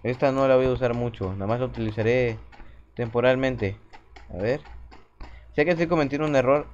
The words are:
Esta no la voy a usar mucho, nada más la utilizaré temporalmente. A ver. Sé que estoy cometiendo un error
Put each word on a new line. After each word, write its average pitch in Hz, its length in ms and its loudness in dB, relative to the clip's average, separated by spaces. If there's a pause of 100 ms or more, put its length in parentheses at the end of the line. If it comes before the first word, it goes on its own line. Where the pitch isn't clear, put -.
Esta 127 280 0
no 135 160 2
la 131 80 6
voy 131 120 4
a 127 40 2
usar 120 220 0
mucho, 113 400 -4
nada 98 140 -6
más 117 140 0
la 131 40 0
utilizaré 113 720 0 (560)
temporalmente. 120 800 0 (560)
A 87 60 -10
ver. 120 240 -2 (920)
Sé 151 100 2
que 175 60 2
estoy 170 160 0
cometiendo 151 400 0
un 147 80 0
error 135 380 4